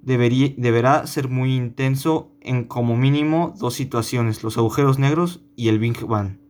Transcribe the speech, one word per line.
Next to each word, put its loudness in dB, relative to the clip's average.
deberí-, 2
deberá 2
ser -4
muy 0
intenso -2
en -4
como -2
mínimo 2
dos -4
situaciones, -2
los -4
agujeros 2
negros 0
y 0
el 4
Big -2
Bang. -2